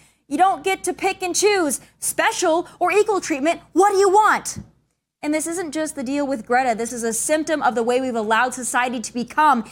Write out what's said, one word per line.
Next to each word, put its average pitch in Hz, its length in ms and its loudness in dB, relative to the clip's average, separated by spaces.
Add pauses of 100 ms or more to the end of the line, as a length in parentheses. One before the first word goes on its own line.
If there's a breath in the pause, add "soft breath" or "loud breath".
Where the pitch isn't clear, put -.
(280 soft breath)
You 277 80 -4
don't 339 260 2
get 381 220 -2
to 359 100 -2
pick 381 280 -4
and 349 120 -4
choose 370 460 2 (180 soft breath)
special 330 680 -2 (120)
or 349 140 0
equal 392 280 2
treatment. 294 400 -2 (120)
What 392 200 4
do 392 60 0
you 403 120 6
want? 392 480 2 (640)
And 302 100 -2
this 311 140 -2
isn't 339 260 -6
just 311 220 -4
the 285 80 -8
deal 277 240 -2
with 254 200 -6
Greta. 247 300 2
This 233 160 -6
is 233 120 -6
a 226 100 -2
symptom 311 480 -2
of 254 120 2
the 233 80 0
way 247 200 0
we've 254 120 -4
allowed 226 400 0
society 247 460 -4
to - 140 -10
become. 240 580 2